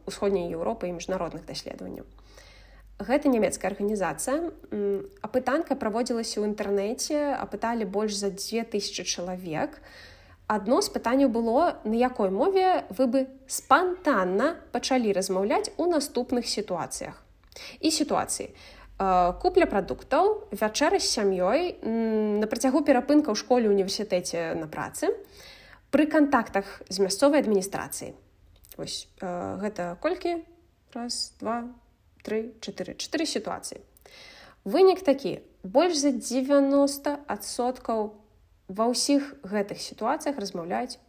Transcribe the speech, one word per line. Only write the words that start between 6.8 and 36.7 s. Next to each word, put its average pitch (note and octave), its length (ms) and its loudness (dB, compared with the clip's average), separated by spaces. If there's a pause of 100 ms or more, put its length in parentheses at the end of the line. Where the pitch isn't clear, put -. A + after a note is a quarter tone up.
апыталі A3+ 400 -4
больш G#3 320 -2
за G3+ 160 -2
дзве A3 320 -4
тысячы G3+ 400 -4
чалавек. F#3 800 -4 (640)
Адно G#3+ 320 2
з G#4 80 0
пытанняў C4 400 2
было, A#3 560 2
на G#3+ 120 0
якой B3 340 2
мове F#4 580 2
вы C4 200 0
бы C4+ 200 2 (200)
спантанна C#4 1080 2 (160)
пачалі A#3+ 400 2
размаўляць G3 640 0
у F4 160 2
наступных B3 560 0
сітуацыях. - 720 -6 (640)
І D#4 100 2
сітуацыі. - 640 -2 (420)
Э, F3+ 440 4
купля F#4 260 4
прадуктаў, E4 880 0
вячэра C#4+ 440 2
з - 80 0 (120)
сям'ёй, G3+ 640 2
м, A3 560 0
на G#3+ 80 0
працягу B3 320 2
перапынка C#4+ 480 4
ў G#3+ 80 0
школе, B3 320 2
універсітэце, F#3 880 0
на D#3+ 160 -6
працы, D4 400 -2 (800)
пры D4 160 4
кантактах C#4 800 2
з F#3+ 160 -2
мясцовай C#4 400 4
адміністрацыяй. - 720 -2 (600)
Вось, - 300 -10 (120)
э, G3 80 -8 (320)
гэта F3+ 400 -6
колькі? E4+ 480 -4 (460)
Раз, - 460 -8
два, A#3 280 -4 (560)
тры, A3+ 400 -6
чатыры. - 320 -10
Чатыры D#4+ 320 -4
сітуацыі. - 560 -8 (800)
Вынік D#4+ 400 4
такі. C4 400 0 (200)
Больш D4 360 4
за C#4+ 160 4
дзевяноста C#4 1120 2